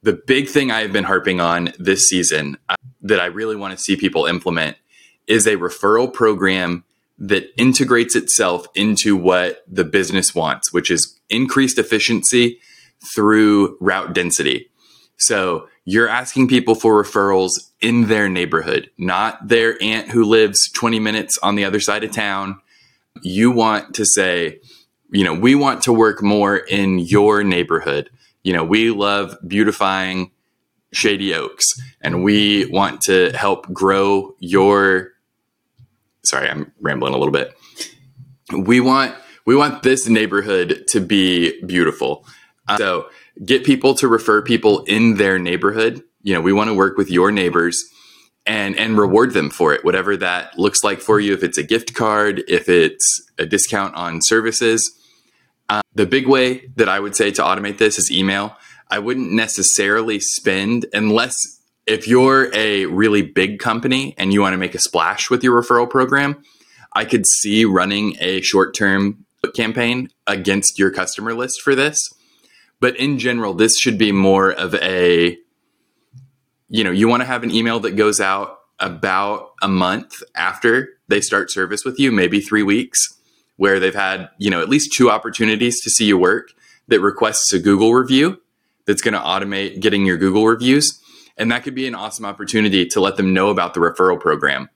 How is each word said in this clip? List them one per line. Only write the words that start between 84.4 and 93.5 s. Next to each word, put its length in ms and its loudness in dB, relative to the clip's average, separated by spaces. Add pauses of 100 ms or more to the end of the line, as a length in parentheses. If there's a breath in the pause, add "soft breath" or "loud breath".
know, 100 0
at 80 -2
least 240 0
two 180 4
opportunities 720 0
to 100 -8
see 140 0
your 120 4
work 340 0 (360 soft breath)
that 120 4
requests 540 0
a 60 0
Google 340 4
review 480 2 (440)
that's 180 0
gonna 160 0
automate 600 -6
getting 260 2
your 120 0
Google 300 2
reviews. 520 2 (380 soft breath)
And 140 -2
that 120 -2
could 120 -10
be 120 -6
an 80 -10
awesome 300 -12
opportunity 600 0
to 120 -2
let 160 2
them 180 0
know 160 2
about 260 -2